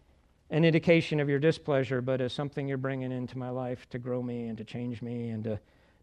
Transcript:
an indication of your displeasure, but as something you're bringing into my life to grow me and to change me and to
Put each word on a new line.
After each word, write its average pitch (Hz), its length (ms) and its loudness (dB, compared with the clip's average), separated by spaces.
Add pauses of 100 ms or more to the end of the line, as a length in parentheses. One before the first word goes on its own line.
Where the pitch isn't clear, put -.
(500)
an 160 140 4
indication 160 560 6
of 143 80 2
your 143 120 2
displeasure, 135 600 2
but 127 220 0
as 123 100 0
something 143 360 -6
you're 139 100 -2
bringing 131 340 -4
into 127 260 -6
my 127 120 -6
life 127 400 -6
to 127 100 -8
grow 123 220 -4
me 120 260 -6
and 113 100 -6
to 110 60 -12
change 120 380 -6
me 120 280 -6
and 110 140 -4
to 110 160 -2 (440)